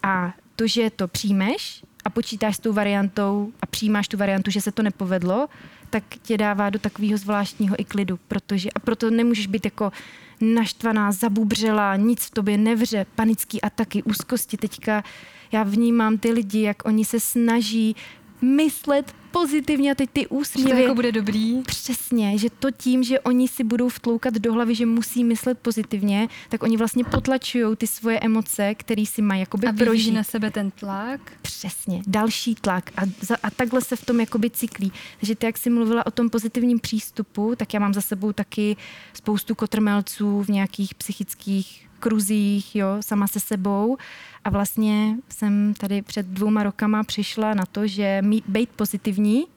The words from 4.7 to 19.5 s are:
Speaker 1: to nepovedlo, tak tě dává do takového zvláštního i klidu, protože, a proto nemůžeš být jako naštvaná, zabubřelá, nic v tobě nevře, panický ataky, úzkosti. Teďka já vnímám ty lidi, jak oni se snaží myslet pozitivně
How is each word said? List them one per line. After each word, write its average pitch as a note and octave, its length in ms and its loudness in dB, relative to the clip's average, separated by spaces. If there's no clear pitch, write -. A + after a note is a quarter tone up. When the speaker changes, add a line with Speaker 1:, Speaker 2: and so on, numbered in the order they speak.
Speaker 1:
to A3+ 120 -2
nepovedlo, F#3+ 640 0
tak G#3+ 140 -4
tě A3+ 160 -2
dává G3+ 320 2
do G3+ 100 -4
takového G#3 380 -2
zvláštního G3+ 640 -2
i F#3 40 -2
klidu, F#3 420 -2
protože, G3+ 480 -4
a - 40 -2
proto A3+ 320 0
nemůžeš A3+ 360 2
být G3 180 -2
jako G3+ 260 -2
naštvaná, A3 720 2
zabubřelá, G#3+ 840 2
nic A3 300 2
v - 60 -16
tobě G#3 260 0
nevře, A3 480 2
panický A3 460 0
ataky, G#3 420 -2
úzkosti. - 540 -4
Teďka G#3+ 460 -2
já A3 120 2
vnímám A3 540 4
ty A3+ 140 2
lidi, A3 300 2
jak G#3 240 0
oni G#3+ 200 4
se A#3 140 -2
snaží A3+ 760 2
myslet C#4+ 720 2
pozitivně C#4+ 600 2